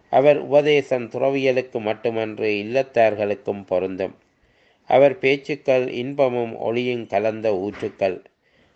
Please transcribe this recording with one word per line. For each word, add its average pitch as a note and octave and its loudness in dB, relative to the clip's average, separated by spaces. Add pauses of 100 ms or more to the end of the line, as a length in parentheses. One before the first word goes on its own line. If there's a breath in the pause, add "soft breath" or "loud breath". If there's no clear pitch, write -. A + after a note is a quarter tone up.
அவர் C#3 6
உபதேசம் C#3 2
துறவியலுக்கு B2+ -2
மட்டுமன்று, A2 -4
இல்லத்தார்களுக்கும் G#2 0
பொருந்தும். F#2 -4 (720)
அவர் C3 4
பேச்சுக்கள் C3+ 0
இன்பமும் B2 -2
ஒளியும் A#2+ -4
கலந்த A2 -2
ஊற்றுக்கள். G2 -4 (520)